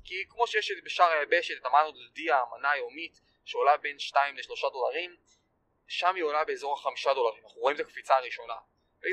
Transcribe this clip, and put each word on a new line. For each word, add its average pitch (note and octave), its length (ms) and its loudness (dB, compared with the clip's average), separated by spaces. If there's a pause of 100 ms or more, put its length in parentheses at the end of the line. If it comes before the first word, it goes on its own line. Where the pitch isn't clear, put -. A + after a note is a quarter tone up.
כי F#3 260 -8
כמו A#3 180 0
שיש G#3+ 240 -2
את E3+ 120 -10
בשאר D#3 220 2
היבשת, E3 560 2
את - 40 -6
המנו C#3+ 260 4
דלדיה, C3+ 480 -2
המנה A#2+ 320 -2
היומית, C#3 480 -6 (260)
שעולה C3+ 320 4
בין C#3+ 220 -8
שתיים C#3 380 0
לשלושה B2 320 -6
דולרים, C#3 460 -4 (720)
שם F3+ 280 0
היא F#3 80 -2
עולה D3+ 200 2
באזור C#3 300 -6
החמישה C#3 400 0
דולרים. A#2 300 0
אנחנו - 180 -20
רואים C3+ 140 2
את D3+ 60 -4
הקפיצה C#3 340 0
הראשונה. A#2+ 380 -2 (480)
זה - 120 -8